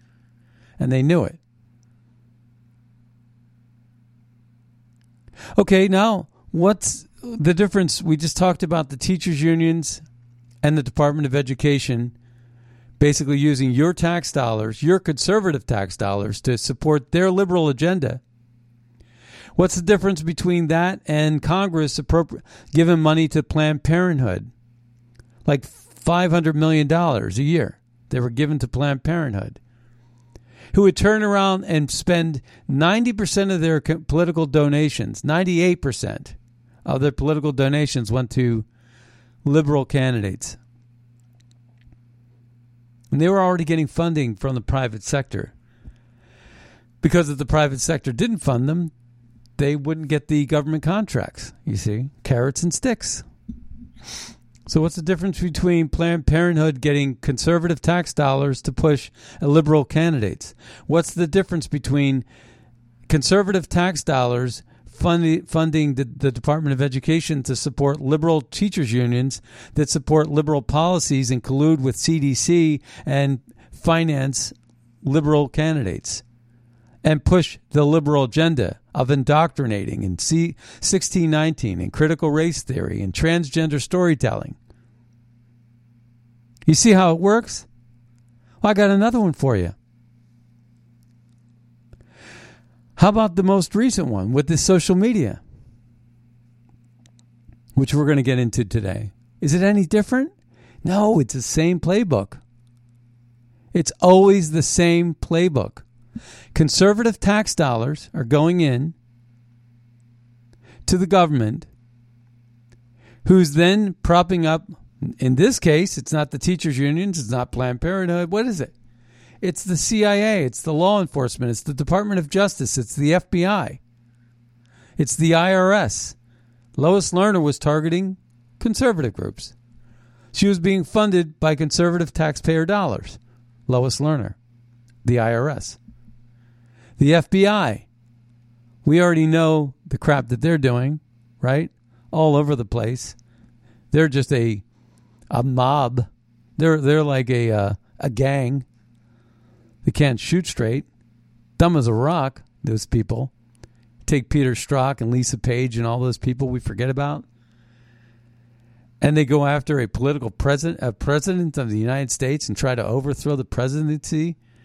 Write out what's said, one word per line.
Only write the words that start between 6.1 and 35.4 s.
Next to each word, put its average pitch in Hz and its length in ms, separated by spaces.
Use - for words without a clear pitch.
what's - 560
the 226 320
difference? 190 480
We 160 140
just 156 200
talked 180 260
about 165 280
the 143 60
teachers' 160 460
unions 165 580
and 151 140
the 151 60
Department 147 440
of 127 80
Education 131 840
basically 143 400
using 139 320
your 151 240
tax 170 380
dollars, 113 500
your 175 160
conservative 180 680
tax 98 300
dollars, 101 460
to 123 160
support 151 540
their 185 180
liberal 180 380
agenda. 147 520
What's 180 180
the 180 80
difference 180 400
between 170 460
that 175 380
and 151 360
Congress 160 560
appropri-, 160 440
giving 165 280
money 156 280
to 156 140
Planned 151 400
Parenthood? 135 680
Like 147 180
five - 640
hundred 160 240
million 156 320
dollars 135 520
a 135 40
year 147 380
they 131 100
were 123 100
given 147 300
to 123 80
Planned 135 340
Parenthood, 143 560
who 196 80
would 190 140
turn 214 260
around 196 420
and 151 260
spend 165 500
ninety 190 440
percent 196 380
of 180 100
their 160 200
co-, 160 180
political 160 480
donations, 147 800
ninety-eight 175 580